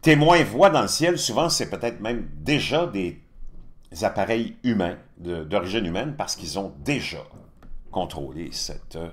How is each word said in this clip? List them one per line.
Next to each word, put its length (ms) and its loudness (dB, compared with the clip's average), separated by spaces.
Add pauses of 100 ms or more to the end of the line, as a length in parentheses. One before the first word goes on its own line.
témoins 420 8
voient 280 6
dans 100 4
le 80 2
ciel, 300 2
souvent, 320 0
c'est 180 0
peut-être 320 -4
même 360 -4
déjà 500 0
des 340 -4 (800)
appareils 640 0
humains, 340 0 (220)
de, 260 -6
d'origine 400 -2
humaine, 320 -4
parce 180 -4
qu'ils 240 -8
ont 200 -8
déjà 440 -4 (680)
contrôlé 640 -8
cette 460 -10 (140)